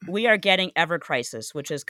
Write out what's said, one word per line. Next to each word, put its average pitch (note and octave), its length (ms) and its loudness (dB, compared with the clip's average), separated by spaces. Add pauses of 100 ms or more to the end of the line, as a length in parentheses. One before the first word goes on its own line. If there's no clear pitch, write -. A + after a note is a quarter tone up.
We G#3+ 200 0
are G#3+ 80 6
getting F#3 400 2
Ever E3 240 2
Crisis, B2 520 -4
which C#3+ 200 -6
is C#3 160 -6